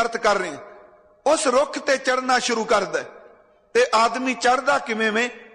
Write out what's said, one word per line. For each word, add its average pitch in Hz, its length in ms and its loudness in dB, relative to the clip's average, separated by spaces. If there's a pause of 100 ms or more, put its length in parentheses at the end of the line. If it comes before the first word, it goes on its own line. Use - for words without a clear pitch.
ਅਰਥ 233 160 -2
ਕਰ 208 200 2
ਰਿਹਾ, 170 200 -6 (680)
ਉਸ 302 200 2
ਰੁੱਖ 277 320 2
ਤੇ 262 180 0
ਚੜ੍ਹਨਾ 254 420 0
ਸ਼ੁਰੂ 226 240 -2
ਕਰਦਾ 185 360 0
ਹੈ। 120 60 -6 (680)
ਤੇ 240 120 4 (100)
ਆਦਮੀ 240 380 0
ਚੜ੍ਹਦਾ 254 460 2
ਕਿਵੇਂ 220 320 -2
ਵੇਂ 240 180 0 (260)